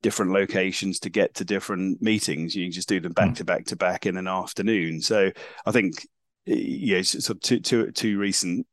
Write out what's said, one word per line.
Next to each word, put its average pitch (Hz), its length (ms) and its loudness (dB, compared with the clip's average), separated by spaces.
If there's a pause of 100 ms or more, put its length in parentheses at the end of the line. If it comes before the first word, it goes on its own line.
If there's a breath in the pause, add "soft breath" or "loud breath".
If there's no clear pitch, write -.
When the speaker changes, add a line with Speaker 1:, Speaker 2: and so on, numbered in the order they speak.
Speaker 1:
different 98 320 2
locations 95 680 0
to 98 100 -6
get 98 240 2
to 98 100 -4
different 95 560 -2
meetings. 85 540 0
You 92 100 -2
can 90 80 -6
just 90 160 -8
do 95 120 2
them 85 120 -6
back 95 180 4
Speaker 2:
Hmm. - 40 -2
Speaker 1:
to - 100 -8
back 90 220 -2
to 92 100 -6
back 90 300 0
in 95 100 0
an 92 120 -4
afternoon. 92 760 -2
So 98 280 4 (360 loud breath)
I 107 60 0
think, 101 340 0 (400)
y-, 104 80 2
you - 400 0
know, 92 60 4
s-, 92 100 0 (140)
sort 101 120 -2
of - 40 -18
two, 120 200 2
two, 113 300 2
two 104 280 0
recent 92 540 0